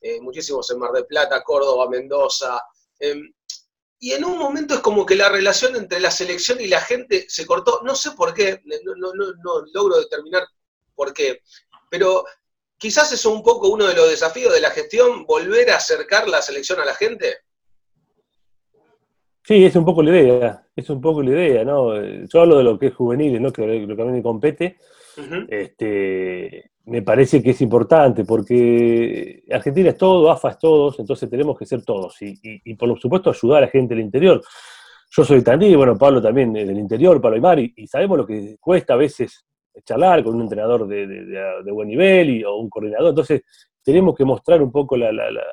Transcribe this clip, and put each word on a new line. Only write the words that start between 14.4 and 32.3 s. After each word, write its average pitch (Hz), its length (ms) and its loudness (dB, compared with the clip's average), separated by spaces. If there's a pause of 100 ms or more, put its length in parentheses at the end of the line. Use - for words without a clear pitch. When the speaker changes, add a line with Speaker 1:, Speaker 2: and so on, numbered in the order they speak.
Speaker 1:
de 151 60 2
la 151 100 0
gestión, 214 560 0
volver 185 440 2
a 165 80 2
acercar 202 500 -2
la 160 140 0
selección 139 360 -6
a 156 60 -4
la 135 100 -4
gente. 208 440 -4 (2000)
Speaker 2:
Sí, 208 160 6
es 185 140 6
un 165 80 4
poco 165 180 2
la 151 80 4
idea, 123 640 4
es - 140 -10
un 135 140 -8
poco 156 200 -2
la 127 100 0
idea, 139 320 2
¿no? 131 300 0
Eh, 98 380 -10
yo 165 80 6
hablo 170 160 6
de 131 80 6
lo 110 140 2
que 135 80 -2
es 131 80 -2
juvenil, 123 480 -2
¿no? 135 100 -2
Que 110 140 -6
lo, 110 200 -4
lo 104 80 -10
que 107 80 -8
a - 40 -4
mí 127 60 -4
me 123 100 -4
compete, 147 560 -4 (400)
Speaker 1:
Ujú. 156 300 -12
Speaker 2:
este, 95 1200 -6 (160)
me 117 160 -6
parece 127 400 4
que 120 80 2
es - 100 -4
importante, 117 640 4
porque 117 1300 0
Argentina 143 400 0
es - 80 -6
todo, 180 320 4
afa 147 220 -2
es - 60 -20
todos, 147 400 2
entonces 113 300 -8
tenemos 135 300 -4
que 107 80 -14
ser 123 180 -6
todos, 95 380 -8
y, 101 80 -12 (120)